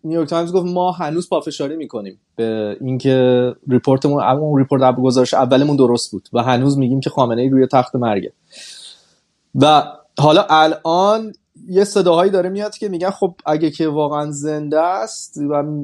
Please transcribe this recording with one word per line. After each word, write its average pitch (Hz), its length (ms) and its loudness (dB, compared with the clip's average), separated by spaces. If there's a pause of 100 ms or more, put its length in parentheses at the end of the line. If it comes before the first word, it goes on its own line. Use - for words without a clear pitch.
نیویورک 160 260 -4
تایمز 170 240 -4
گفت 180 140 0
ما 180 240 -2
هنوز 165 380 -6
پافشاری 151 460 -4
می‌کنیم 107 440 -12 (160)
به 110 460 -4
اینکه 127 680 2 (180)
ریپورتمون، 135 540 2
اما 127 160 2
اون 151 200 0
ریپورت، 131 220 2
اول، 127 220 2
گزارش 127 300 2
اولمون 135 420 2
درست 120 360 2
بود - 220 -12
و 120 100 0
هنوز 131 340 0
می‌گیم 135 220 0
که 131 100 -4
خامنه‌ای 123 400 -2
روی 131 180 4
تخت 127 280 0
مرگه. 110 380 -2 (1200)
و 143 280 6 (360)
حالا 151 300 4
الان 175 840 2 (360)
یه 185 140 2
صداهایی 180 480 2
داره 185 180 0
میاد 202 260 -8
که 208 140 -8
می‌گن 180 200 -4
خب 190 260 -4 (100)
اگه 156 260 -2
که 160 160 -4
واقعاً 151 440 -4
زنده 151 480 -4
است 190 580 -4 (120)
و 147 140 -2 (200)